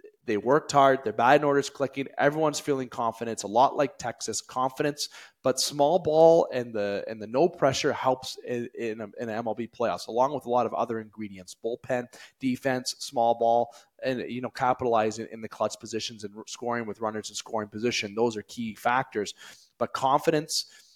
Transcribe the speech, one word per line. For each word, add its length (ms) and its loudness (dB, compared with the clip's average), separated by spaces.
They 120 0
worked 340 2
hard. 320 6
Their 80 -2
batting 320 6
order's 260 2
clicking. 380 -4
Everyone's 440 2
feeling 260 -2
confident. 460 -4
It's 100 -8
a 40 -8
lot 280 4
like 220 0
Texas 420 -8
confidence, 680 -4
but 160 2
small 400 2
ball 540 8
and 200 -4
the, 360 -2
and 120 -10
the 60 -8
no 220 2
pressure 420 0
helps 460 -2
in, 260 -6
in, 280 -6
in 100 -6
M 180 -4
L 60 -2
B 140 -6
playoffs, 400 -4
along 260 0
with 120 -8
a 40 -6
lot 160 4
of 80 -4
other 280 -2
ingredients, 600 -14
bullpen, 440 -4
defense, 600 -2
small 380 2
ball, 380 2
and, 280 -2
you 100 -8
know, 100 -8
capitalizing 800 0
in 120 -14
the 80 -12
clutch 280 -4
positions 460 -10
and 140 -12
r-, 100 -14
scoring 380 -6
with 160 -10
runners 280 -6
in 60 -14
scoring 320 -6
position. 480 -4
Those 220 2
are 60 -6
key 320 -8
factors. 580 -2
But 140 -4
confidence, 760 0